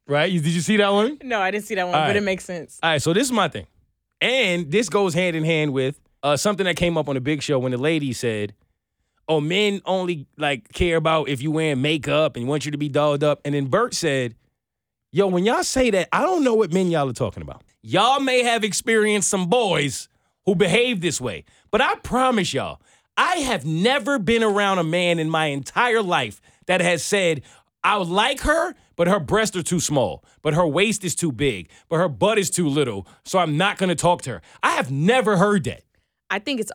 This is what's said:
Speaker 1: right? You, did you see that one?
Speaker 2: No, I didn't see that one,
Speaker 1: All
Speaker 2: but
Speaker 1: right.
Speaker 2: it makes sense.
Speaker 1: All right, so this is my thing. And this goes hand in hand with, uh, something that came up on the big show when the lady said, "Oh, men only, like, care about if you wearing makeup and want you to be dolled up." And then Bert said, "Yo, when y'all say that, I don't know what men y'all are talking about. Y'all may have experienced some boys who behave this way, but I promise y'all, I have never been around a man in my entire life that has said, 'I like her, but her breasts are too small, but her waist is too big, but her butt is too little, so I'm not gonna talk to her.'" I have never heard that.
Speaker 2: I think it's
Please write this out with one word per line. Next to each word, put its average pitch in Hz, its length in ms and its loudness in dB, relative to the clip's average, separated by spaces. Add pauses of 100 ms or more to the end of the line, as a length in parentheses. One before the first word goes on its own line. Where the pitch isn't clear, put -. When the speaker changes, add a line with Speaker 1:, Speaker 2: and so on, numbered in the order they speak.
Speaker 1:
right? 147 240 0
You, 180 100 2
did 151 120 0
you 170 80 -2
see 196 180 0
that 202 140 4
one? 220 300 0
Speaker 2:
No, 247 180 -4
I 190 120 0
didn't 208 120 -6
see 208 120 -8
that 180 100 0
one, 180 80 -2
Speaker 1:
All 156 80 2
Speaker 2:
but 156 60 2
Speaker 1:
right. 202 80 2
Speaker 2:
it 208 60 0
makes 190 220 -4
sense. 170 380 -12
Speaker 1:
All 165 80 2
right, 151 120 2
so 165 100 2
this 214 120 2
is 254 80 -2
my 202 160 2
thing. 101 180 -10 (540)
And 185 500 0
this 202 200 0
goes 196 240 2
hand 175 220 0
in 156 80 -2
hand 156 280 0
with, 131 260 -2 (240)
uh, 143 140 2
something 190 300 0
that 175 100 0
came 175 220 0
up 151 100 -2
on 139 60 -4
the 131 80 -2
big 147 200 -2
show 143 160 0
when 127 140 -2
the 123 60 -2
lady 147 340 0
said, 107 420 -4 (720)
"Oh, 156 140 2
men 196 460 0
only, 175 400 -2 (100)
like, 143 380 -4
care 170 220 2
about 160 340 0
if 135 100 -4
you 151 100 -4
wearing 151 300 0
makeup 147 560 0
and 120 100 -6
want 143 200 -2
you 156 60 -6
to 147 60 -4
be 147 120 -4
dolled 147 340 2
up." 147 200 0
And 143 100 -2
then 143 120 0
Bert 220 280 0
said, 135 400 -2 (800)
"Yo, 196 160 4
when 180 180 2
y'all 294 180 2
say 254 260 2
that, 185 220 0
I 175 80 2
don't 330 240 2
know 240 100 4
what 214 180 2
men 185 180 2
y'all 147 180 2
are 127 60 -4
talking 104 280 -6
about. 71 200 -16 (200)
Y'all 214 380 2
may 254 220 2
have 233 220 0
experienced 214 640 0
some 185 160 0
boys 170 640 0 (360)
who 196 100 2
behave 202 460 2
this 160 200 -4
way, 101 240 -8 (260)
but 214 100 2
I 320 160 2
promise 240 560 0
y'all, 95 280 -6 (360)
I 330 200 2
have 247 280 -2
never 226 540 0
been 226 240 0
around 202 360 2
a 170 60 0
man 175 340 0
in 160 120 -2
my 160 160 0
entire 214 560 -2
life 151 380 -2 (260)
that 180 160 2
has 175 200 0
said, 175 380 0 (440)
'I 190 140 2
like 202 420 -2
her, 320 340 0 (220)
but 170 120 2
her 196 120 2
breasts 208 360 0
are 175 60 -2
too 175 180 -2
small, 120 420 -2 (200)
but 151 120 0
her 180 120 4
waist 185 380 0
is 170 100 -4
too 165 180 -2
big, 110 380 -4 (180)
but 170 100 -2
her 180 100 2
butt 175 300 0
is 196 120 -2
too 175 180 0
little, 127 380 -2 (180)
so - 140 -2
I'm 160 180 2
not 190 220 0
gonna 180 160 0
talk 165 280 2
to - 100 -10
her.'" 92 100 -12 (200)
I - 100 2
have 226 180 -2
never 202 480 2
heard 202 260 2
that. - 180 -8 (500)
Speaker 2:
I 196 60 -2
think 269 220 -4
it's 196 140 -6